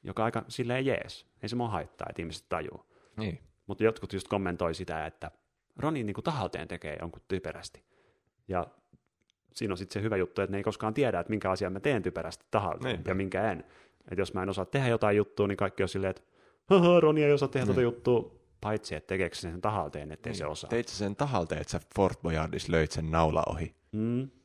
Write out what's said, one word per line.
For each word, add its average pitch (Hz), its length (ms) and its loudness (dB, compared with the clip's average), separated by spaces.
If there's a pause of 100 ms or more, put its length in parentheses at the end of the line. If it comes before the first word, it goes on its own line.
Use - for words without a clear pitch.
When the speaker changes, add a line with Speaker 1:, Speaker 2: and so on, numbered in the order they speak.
Speaker 1:
Joka 98 220 -2
aika 117 240 -2
silleen 127 380 -2
jees. - 400 -4 (160)
Ei 110 60 -6
se 117 80 -4
mua 120 120 -2
haittaa, - 420 -6
että - 120 -8
ihmiset 82 260 -10
tajuu. - 360 -6 (320)
Speaker 2:
Niin. 110 220 -6 (280)
Speaker 1:
Mut 101 140 -6
jotkut 110 320 2
just 95 160 -6
kommentoi 87 460 0
sitä, 80 320 -6
että - 240 -12 (480)
Roni 143 260 -2
niinku 101 180 -6
tahalteen 95 460 -4
tekee 85 320 -8
jonkun 82 280 -10
typerästi. - 540 -6 (680)
Ja 90 180 0 (840)
siinä 104 200 -2
on 90 60 -2
sit 95 120 -8
se 101 120 -4
hyvä 110 140 0
juttu, 92 260 0
että 95 80 0
ne 98 60 -2
ei 98 60 -2
koskaan 110 320 -2
tiedä, 117 260 2
että - 100 -6
minkä 101 200 0
asian 92 220 0
mä 98 80 -6
teen 131 220 0
typerästi - 480 -6
tahalteen 107 440 -2
Speaker 2:
Niinpä. 92 160 -6
Speaker 1:
ja 95 40 0
minkä 98 380 0
en. 80 120 -8 (460)
Et 92 80 -6
jos 95 160 -2
mä 92 80 -2
en 95 60 -2
osaa 95 160 -2
tehdä 135 240 0
jotain 107 280 4
juttua, 104 300 2
niin 101 100 0
kaikki 98 260 0
on 92 60 2
silleen, 95 220 -2
että - 120 -8 (440)
"Haha, 175 340 10
Roni 156 240 6
ei 147 80 6
osaa 139 160 4
tehdä 131 160 0
Speaker 2:
Niin. - 100 0
Speaker 1:
tota 131 80 4
juttua." 120 520 2 (260)
Paitsi 104 340 -4
että 76 120 -8
tekeekö 95 300 -2
se - 40 -10
sen 87 200 -8
tahalteen, 78 520 -2
ettei 78 180 -10
Speaker 2:
Niin. - 80 -6
Speaker 1:
se 76 80 -4
osaa. 78 240 -6
Speaker 2:
Teit 117 180 0
sä - 80 -10
sen 101 200 -2
tahalteen, 95 440 0
että 78 100 -8
sä 85 100 -2 (160)
Fort 95 260 2
Boyardissa 80 500 -2
löit 80 200 4
sen 80 180 -4
naula 80 360 4
ohi? 80 280 -4 (180)
Speaker 1:
Mm. 117 380 -2 (140)